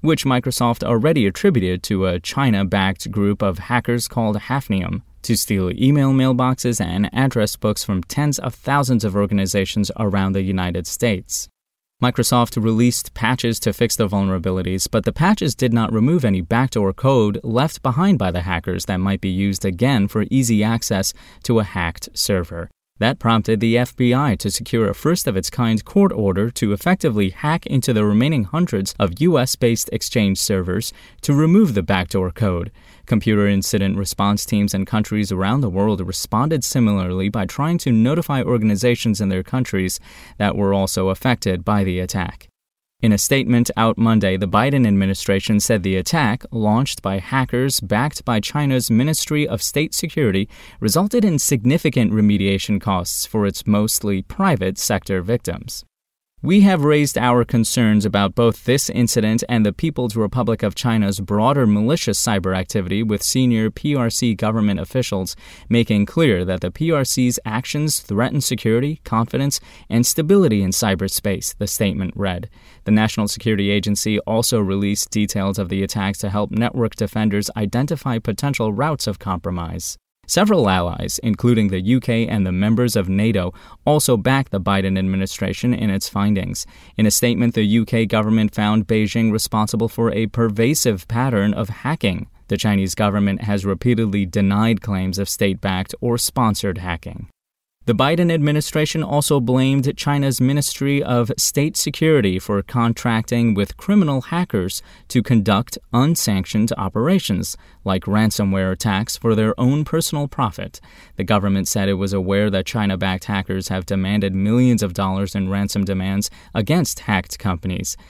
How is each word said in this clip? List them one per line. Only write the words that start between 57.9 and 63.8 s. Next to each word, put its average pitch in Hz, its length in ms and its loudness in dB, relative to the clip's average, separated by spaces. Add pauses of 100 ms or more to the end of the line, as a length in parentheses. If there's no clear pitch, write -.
about 101 300 0
both 117 300 2
this - 220 2
incident 113 600 0
and 113 160 2
the 101 80 2
People's 123 420 -4
Republic 113 460 0
of 104 140 -2
China's 104 440 0
broader 113 460 2
malicious 107 580 2
cyber 95 320 0
activity 92 460 -2
with 104 220 -2
senior 117 480 2
P 147 240 -4